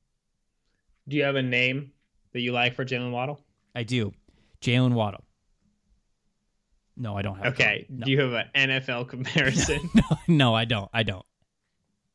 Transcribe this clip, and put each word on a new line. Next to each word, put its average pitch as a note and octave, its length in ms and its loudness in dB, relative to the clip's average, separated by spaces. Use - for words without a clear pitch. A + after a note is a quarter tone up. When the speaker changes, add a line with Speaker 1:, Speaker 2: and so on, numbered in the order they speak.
Speaker 1:
Do C#3 100 -4
you C#3+ 60 2
have C#3 120 0
a C3+ 80 2
name B2+ 480 0
that B2 80 -8
you B2 120 -2
like B2 220 0
for C3 120 -6
Jalen B2 260 -4
Waddle? B2+ 280 -6
Speaker 2:
I B2 80 -4
do. A2 300 -2
Jalen B2+ 320 2
Waddle. G#2+ 300 -2
No, G#2+ 220 -8
I G2+ 60 -2
don't G2 140 -6
have G2 80 -8
a B2 40 2
Speaker 1:
Okay. A2+ 400 2
Speaker 2:
name. B2+ 120 -10
No. A2+ 40 -6
Speaker 1:
Do C3+ 60 2
you C3+ 100 4
have B2+ 120 0
an A2+ 200 -2
N C3+ 160 2
F C3 180 -2
L B2 180 -2
<laughs> B2+ 80 -14
comparison? C#3+ 800 0
Speaker 2:
<laughs> - 40 -6
No, E3 220 4
no, C#3 260 6
I A2+ 120 2
don't. A2 280 -2
I A2+ 80 0
don't. G#2 240 -4